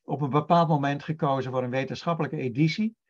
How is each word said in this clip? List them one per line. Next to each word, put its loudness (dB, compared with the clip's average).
op -6
een -2
bepaald 4
moment 0
gekozen -2
voor 0
een -4
wetenschappelijke -4
editie, 0